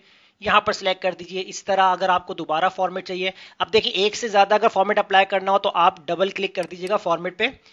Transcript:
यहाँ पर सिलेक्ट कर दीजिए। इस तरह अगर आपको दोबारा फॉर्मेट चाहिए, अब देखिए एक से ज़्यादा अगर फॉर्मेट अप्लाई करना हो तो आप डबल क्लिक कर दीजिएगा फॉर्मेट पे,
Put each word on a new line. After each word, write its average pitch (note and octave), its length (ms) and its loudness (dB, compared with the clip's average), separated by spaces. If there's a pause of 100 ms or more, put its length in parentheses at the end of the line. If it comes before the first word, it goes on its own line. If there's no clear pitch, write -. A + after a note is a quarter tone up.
(420)
यहाँ G3+ 200 2
पर G3+ 120 -2
सिलेक्ट F#3 280 -4
कर F#3 120 -2
दीजिए। F3 280 -10
इस F#3+ 240 -14
तरह G3 200 2
अगर F#3 240 2
आपको F3+ 240 -2
दोबारा D#3+ 360 -2
फॉर्मेट F#3 360 -4
चाहिए, F#3 280 -6 (280)
अब - 80 -2
देखिए A3 280 2
एक G#3 180 0
से A#3 140 -6
ज़्यादा G3 260 4
अगर G#3+ 140 2
फॉर्मेट G3+ 300 2
अप्लाई G3 260 4
करना F#3+ 260 -2
हो G3 60 4
तो G3 140 0
आप F3+ 360 2
डबल E3+ 240 -2
क्लिक F#3+ 240 -8
कर F3+ 100 -4
दीजिएगा F#3 320 -6
फॉर्मेट F3 400 -4
पे, B3 140 -4 (220)